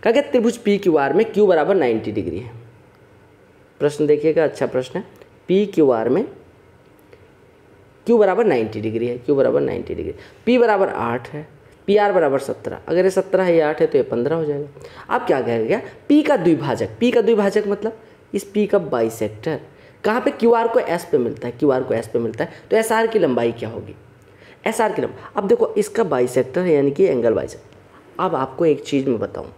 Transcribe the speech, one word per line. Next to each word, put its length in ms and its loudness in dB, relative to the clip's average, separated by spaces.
कहा 80 2
गया 100 4
त्रिभुज 360 0
पीक्यूआर 560 2
में 180 2
Q 160 4
बराबर 280 4
नाइंटी 360 0
डिग्री 280 -6
है। 120 -14
प्रश्न 260 0
देखिएगा, 380 2
अच्छा 220 -2
प्रश्न 340 -4
है। 60 -12
पीक्यूआर 640 2
में 160 0
Q 120 4
बराबर 280 4
नाइंटी 360 0
डिग्री 260 -4
है, 100 -6
Q 180 0
बराबर 260 2
नाइंटी 340 -6
डिग्री, 180 -8
P 120 4
बराबर 300 2
आठ 420 -6
है, 180 -14
पीआर 240 4
बराबर 280 2
सत्रह। 480 -8
अगर 160 2
ये 60 4
सत्रह 340 0
है, 100 2
ये 80 4
आठ 200 0
है, 60 2
तो 100 0
ये 60 4
पन्द्रह 320 -2
हो 100 -2
जाएगा। 220 -4
अब 180 -2
क्या 140 2
कहेगा, 400 0
P 140 6
का 140 2
द्विभाजक, 520 0
P 120 2
का 100 2
द्विभाजक 460 2
मतलब 300 -6
इस 100 -4
पी 240 -2
का 100 2
bisector 840 -4
कहाँ 180 0
पे, 100 0
क्यूआर 360 2
को 120 2
एस 320 -4
पे 60 2
मिलता 300 -4
है, 120 -8
क्यूआर 240 2
को 100 -4
एस 140 -4
पे 120 -2
मिलता 240 -4
है, 80 -8
तो 60 2
एसआर 300 0
की 120 0
लंबाई 320 2
क्या 180 -8
होगी, 260 -12
एसआर 240 0
की 100 -4
लंबाई। 340 -8
अब 120 -4
देखो 300 2
इसका 260 -2
बाइसेक्टर 580 -2
है 120 2
यानी 180 2
कि 140 2
एंगल 280 2
bisector। 440 -8
अब 160 -2
आपको 300 -2
एक 180 2
चीज़ 260 -2
मैं 100 0
बताऊँ। 280 -8